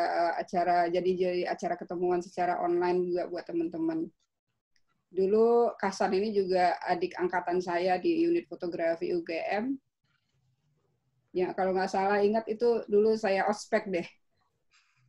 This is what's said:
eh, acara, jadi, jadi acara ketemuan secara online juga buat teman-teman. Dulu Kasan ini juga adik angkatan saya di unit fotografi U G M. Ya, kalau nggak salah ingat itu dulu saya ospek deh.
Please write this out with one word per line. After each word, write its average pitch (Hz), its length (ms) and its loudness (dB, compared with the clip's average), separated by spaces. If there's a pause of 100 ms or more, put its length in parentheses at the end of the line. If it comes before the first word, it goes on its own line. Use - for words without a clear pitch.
eh, 170 320 0
acara, 175 480 2
jadi, 180 240 2
jadi 180 360 0
acara 170 280 -4
ketemuan 180 440 -2
secara 175 440 -2
online 175 400 2
juga 175 240 -2
buat 170 160 -8
teman-teman. 165 640 -4 (1040)
Dulu 220 640 4
Kasan 196 400 0
ini 214 160 0
juga 185 560 2
adik 180 320 -2
angkatan 180 400 -2
saya 180 400 0
di 170 240 0
unit 170 240 0
fotografi 170 640 -4
U 175 140 -2
G 165 180 -6
M. 233 320 -2 (1600)
Ya, 180 160 -2
kalau 190 240 0
nggak 185 160 0
salah 202 320 2
ingat 214 240 2
itu 233 400 0
dulu 214 320 4
saya 190 300 0
ospek 208 420 -2
deh. 170 160 -4 (1000)